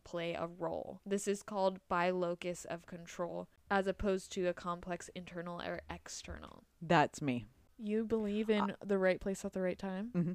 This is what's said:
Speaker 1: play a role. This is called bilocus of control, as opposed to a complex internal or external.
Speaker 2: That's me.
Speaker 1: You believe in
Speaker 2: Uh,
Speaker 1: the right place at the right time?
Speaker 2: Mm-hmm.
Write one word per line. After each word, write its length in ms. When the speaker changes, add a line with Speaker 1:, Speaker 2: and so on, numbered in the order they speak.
Speaker 1:
play 300
a 120
role. 480
This 220
is 160
called 380
bilocus 720
of 200
control, 640
as 180
opposed 440
to 160
a 60
complex 600
internal 480
or 280
external. 720
Speaker 2:
That's 400
me. 280
Speaker 1:
You 280
believe 440
in 220
Speaker 2:
Uh, 40
Speaker 1:
the 120
right 220
place 240
at 80
the 100
right 160
time? 380
Speaker 2:
Mm-hmm. 200